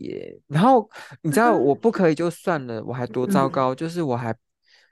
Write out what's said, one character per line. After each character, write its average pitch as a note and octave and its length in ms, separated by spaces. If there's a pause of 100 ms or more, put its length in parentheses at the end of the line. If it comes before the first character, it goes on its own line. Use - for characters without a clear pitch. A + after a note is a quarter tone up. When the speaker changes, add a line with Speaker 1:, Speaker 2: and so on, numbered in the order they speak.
Speaker 1:
耶。 G1+ 440
然 D3 160
后 A#3+ 260 (340)
你 D#3 100
知 G#3 80
道 A#3 160
我 C#3 180
不 - 160
可 F#3+ 180
以 D#3 60
就 E3+ 160
算 D#3+ 380
了， A2+ 100
Speaker 2:
嗯。 - 80
Speaker 1:
我 A2+ 60
还 B2 140
多 B2+ 200
糟 C3+ 220
糕， C3 260
Speaker 2:
嗯。 - 20
Speaker 1:
就 E3 120
是 E3+ 120
我 C3+ 160
还， A#2 160 (600)